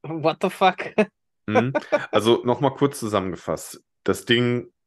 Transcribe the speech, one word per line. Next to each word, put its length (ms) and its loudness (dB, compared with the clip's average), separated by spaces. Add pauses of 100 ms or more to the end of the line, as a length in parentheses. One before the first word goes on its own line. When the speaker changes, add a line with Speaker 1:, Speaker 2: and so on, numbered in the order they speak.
Speaker 1:
what 400 -4
the 80 2
fuck? 280 2 (200)
<laughs> 140 2 (360)
Speaker 2:
Mhm. 260 2 (380)
Also 320 4
noch 180 0
mal 100 2
kurz 280 -2
zusammengefasst. 840 -4 (200)
Das 220 -2
Ding 460 0 (160)